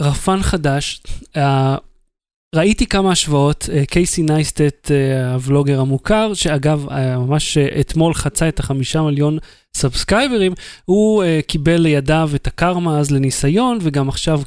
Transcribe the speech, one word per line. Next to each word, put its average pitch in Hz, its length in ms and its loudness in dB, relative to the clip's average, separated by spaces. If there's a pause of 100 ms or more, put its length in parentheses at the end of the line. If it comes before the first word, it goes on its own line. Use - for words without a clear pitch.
רחפן 190 380 0
חדש, 147 580 -2 (360)
ה-, 135 380 2 (800)
ראיתי 202 300 2
כמה 196 260 0
השוואות, 147 640 0
אה, 143 120 2
קייסי 175 380 0
נייסטט, 151 680 0
אה, 131 420 0
הוולוגר 139 460 0
המוכר, 208 540 0
שאגב, 151 580 -2
אה, 131 260 -2
ממש, 139 400 -2
אה, 139 220 0
אתמול 160 340 0
חצה - 340 -2
את 156 120 -4
החמישה 135 420 -2
מיליון 147 360 0 (400)
סאבסקרייברים, 202 760 0 (320)
הוא, 214 380 4
אה, 165 240 2
קיבל 165 300 2
לידיו 156 580 2
את 139 120 -2
הקרמה 170 520 0
אז 147 120 0
לניסיון, 147 720 0
וגם 143 280 -2
עכשיו 151 380 -2